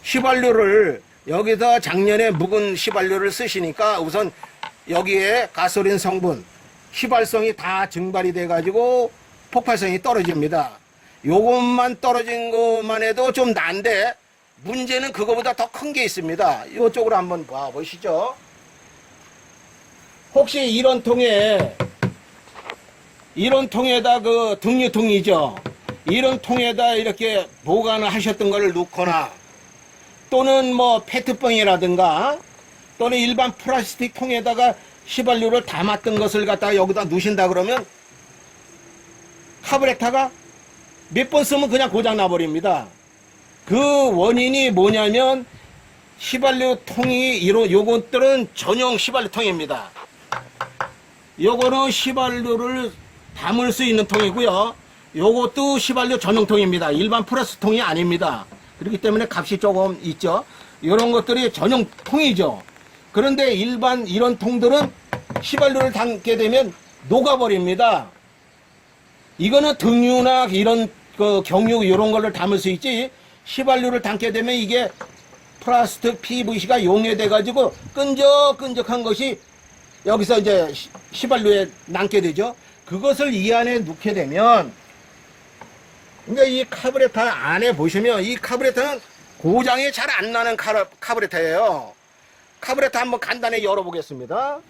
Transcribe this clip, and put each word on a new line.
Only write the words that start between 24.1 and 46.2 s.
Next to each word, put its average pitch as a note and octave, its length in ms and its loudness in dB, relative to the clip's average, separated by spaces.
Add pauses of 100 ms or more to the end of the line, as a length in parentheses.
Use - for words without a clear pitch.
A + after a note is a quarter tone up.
그 A3+ 400 0
등유통이죠. G3+ 960 2 (500)
이런 B3+ 340 0
통에다 A#3+ 540 0
이렇게 G#3+ 540 -2 (160)
보관을 G#3+ 480 0
하셨던 G#3 380 -2
거를 G3+ 220 0
놓거나 E3+ 580 -2 (1000)
또는 C4 440 2
뭐 A#3+ 300 2
페트병이라든가 G#3 1300 2 (600)
또는 B3 200 0
일반 A#3+ 340 0
플라스틱 B3 640 -4
통에다가 A#3+ 600 0 (320)
휘발유를 A#3+ 600 0
담았던 G#3 520 -2
것을 G#3 280 0
갖다가 G3+ 300 0
여기다 F#3+ 280 2
넣으신다 F#3 440 0
그러면 G3 380 0 (1800)
카브레터가 C4 680 0 (800)
몇 B3 200 -2
번 D4 140 2
쓰면 C#4 260 0
그냥 C4 200 2
고장 A3 260 0
나버립니다. E3 720 -2 (800)
그 C#4 500 2
원인이 B3 560 2
뭐냐면 A3 760 2 (720)